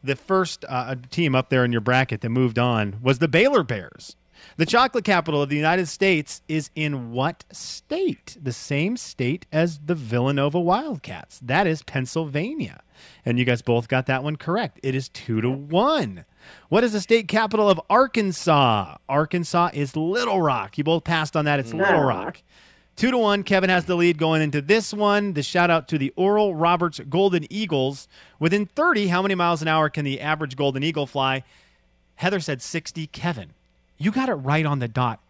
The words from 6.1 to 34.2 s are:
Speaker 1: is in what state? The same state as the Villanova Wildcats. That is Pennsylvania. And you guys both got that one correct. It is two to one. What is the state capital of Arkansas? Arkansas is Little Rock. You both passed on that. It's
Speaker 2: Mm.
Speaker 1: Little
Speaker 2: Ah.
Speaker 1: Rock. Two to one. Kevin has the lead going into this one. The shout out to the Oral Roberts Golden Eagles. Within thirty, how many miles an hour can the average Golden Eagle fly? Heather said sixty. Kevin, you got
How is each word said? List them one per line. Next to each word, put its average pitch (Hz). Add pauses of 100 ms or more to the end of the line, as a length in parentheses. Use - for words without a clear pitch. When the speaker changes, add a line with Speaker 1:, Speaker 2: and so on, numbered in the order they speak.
Speaker 1:
is 156
in 143
what 127
state? -
The 131
same 160
state -
as 156
the 170
Villanova 139
Wildcats. 180
That 143
is 160
Pennsylvania. 156 (420)
And 120
you 127
guys 123
both 117
got 131
that 131
one 151
correct. 180
It 135
is 131
two -
to 120
one. 143 (440)
What 214
is 226
the 208
state 226
capital 214
of 185 (100)
Arkansas? 151 (100)
Arkansas 165
is 143
Little 196
Rock. 123
You 147
both 160
passed 160
on 151
that. 147
It's 117
Speaker 2:
Mm. 160
Speaker 1:
Little 185
Speaker 2:
Ah. 135
Speaker 1:
Rock. 104 (520)
Two 247
to 254
one. 202
Kevin 190
has 180
the 180
lead 170
going 160
into 147
this 202
one. 208
The 147
shout 175
out 165
to 160
the 135
Oral 202
Roberts 170 (120)
Golden 180
Eagles. 143 (300)
Within 180
thirty, 226
how 175
many 190
miles 175
an 160
hour 156
can 147
the 135
average 151
Golden 135
Eagle 151
fly? 131 (680)
Heather 185
said 143
sixty. 160
Kevin, 120 (480)
you 175
got 254